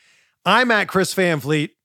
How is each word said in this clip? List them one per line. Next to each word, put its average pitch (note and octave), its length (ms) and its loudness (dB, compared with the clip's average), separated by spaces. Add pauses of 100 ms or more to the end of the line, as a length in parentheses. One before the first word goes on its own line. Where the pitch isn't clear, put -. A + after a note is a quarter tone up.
(440)
I'm A#3 260 2
at G#3 200 0
Chris F#3 240 0
Van F3 260 0
Vliet. D3 320 -4 (140)